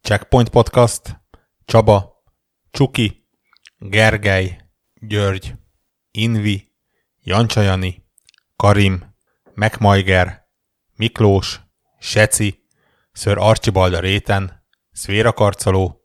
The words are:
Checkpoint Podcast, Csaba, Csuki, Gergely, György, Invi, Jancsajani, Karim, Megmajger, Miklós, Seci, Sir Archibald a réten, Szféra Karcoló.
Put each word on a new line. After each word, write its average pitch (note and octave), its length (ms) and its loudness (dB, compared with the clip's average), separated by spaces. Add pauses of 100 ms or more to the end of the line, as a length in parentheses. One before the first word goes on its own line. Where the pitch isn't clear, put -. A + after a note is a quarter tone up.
Checkpoint A#2 480 0
Podcast, - 720 0 (440)
Csaba, G#2 580 2 (480)
Csuki, B2+ 580 -4 (500)
Gergely, G2+ 800 0 (360)
György, G2+ 600 -4 (560)
Invi, G#2 640 -4 (500)
Jancsajani, F#2+ 840 -2 (520)
Karim, G2+ 580 0 (400)
Megmajger, G2 920 0 (500)
Miklós, G#2 640 0 (380)
Seci, - 680 -2 (460)
Sir G2+ 260 -4
Archibald F#2+ 560 2
a E2+ 60 -4
réten, G2 680 -4 (260)
Szféra G#2+ 400 0
Karcoló. F#2+ 720 0